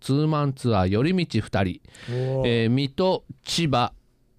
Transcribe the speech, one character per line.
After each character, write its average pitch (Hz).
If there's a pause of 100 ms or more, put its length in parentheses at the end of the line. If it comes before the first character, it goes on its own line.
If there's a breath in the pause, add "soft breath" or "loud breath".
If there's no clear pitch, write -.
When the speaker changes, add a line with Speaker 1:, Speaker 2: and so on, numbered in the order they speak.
Speaker 1:
ツ 131
ー 151
マ 151
ン 135
ツ 120
ア 92
ー、 92
寄 101
り 175
道 110
二 -
人。 87 (300 loud breath)
Speaker 2:
お 131
ー。 123
Speaker 1:
え 117
ー、 -
水 135
戸、 185 (200)
千 170
葉、 120 (440)